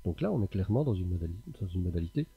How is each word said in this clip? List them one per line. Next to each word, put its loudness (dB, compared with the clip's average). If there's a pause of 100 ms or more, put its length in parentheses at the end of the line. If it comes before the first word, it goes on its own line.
Donc -2
là 2
on 2
est 2
clairement 2
dans 2
une 0
modali-, -2 (200)
dans -2
une 0
modalité 0 (100)